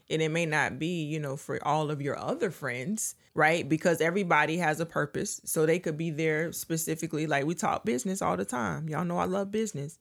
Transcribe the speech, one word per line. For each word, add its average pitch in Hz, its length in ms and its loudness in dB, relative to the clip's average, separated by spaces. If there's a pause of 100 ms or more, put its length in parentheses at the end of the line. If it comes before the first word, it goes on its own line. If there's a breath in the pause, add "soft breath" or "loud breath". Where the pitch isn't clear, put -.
And 160 140 0
it 156 80 2
may 165 160 0
not 135 320 0
be, 165 240 -2
you 151 160 -4
know, 139 180 -4
for 135 300 -6
all 151 240 2
of 147 100 -4
your 139 180 -2
other 202 340 -2
friends, 131 640 -4 (180 soft breath)
right? 156 340 4
Because 160 320 4
everybody 160 580 4
has 156 200 2
a 156 80 -2
purpose. - 580 -4
So 156 220 2
they 170 140 4
could 156 180 -2
be 165 120 -2
there 160 420 0
specifically, 160 760 -2
like, 139 200 2
we 170 100 0
talk - 280 0
business 202 380 -2
all 175 140 2
the 190 80 -2
time. 170 440 -2
Y'all 151 160 -2
know 175 140 -2
I 175 60 0
love 196 260 0
business. 202 500 -4